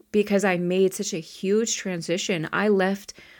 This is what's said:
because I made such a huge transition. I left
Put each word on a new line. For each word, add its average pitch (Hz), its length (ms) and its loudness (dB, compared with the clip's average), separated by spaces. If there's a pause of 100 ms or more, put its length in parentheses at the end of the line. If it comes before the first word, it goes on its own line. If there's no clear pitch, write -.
(120)
because 202 340 2
I 185 100 2
made 180 380 2
such - 180 -8
a 190 60 -4
huge 208 580 -2
transition. 170 800 -4
I 196 140 0
left 196 440 0 (280)